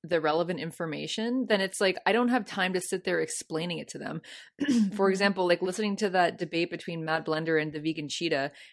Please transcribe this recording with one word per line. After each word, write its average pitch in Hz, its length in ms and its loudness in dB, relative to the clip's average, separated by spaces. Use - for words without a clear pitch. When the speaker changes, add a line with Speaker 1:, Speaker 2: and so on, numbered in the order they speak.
Speaker 1:
the 165 180 2
relevant 165 400 2
information, 160 640 -4
then 214 140 4
it's 190 200 -2
like, 185 240 2
I 190 60 4
don't 240 180 4
have 240 160 2
time 185 280 -2
to 180 80 -2
sit 180 220 -4
there 175 160 0
explaining 160 600 -4
it - 100 -10
to - 80 -12
them. 156 240 -8
<clears throat> - 180 -14
For 277 120 -2
Speaker 2:
Mm-hmm. 202 380 4
Speaker 1:
example, 190 380 2
like, 175 140 4
listening 196 360 0
to 208 140 2
that 175 260 4
debate 170 340 -2
between 165 340 -6
Matt 160 200 0
Blender 156 360 2
and 156 120 -2
the 156 60 -6
Vegan 151 300 -4
Cheetah, 147 420 0